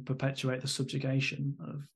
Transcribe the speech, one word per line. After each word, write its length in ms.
perpetuate 560
the 60
subjugation 880
of 160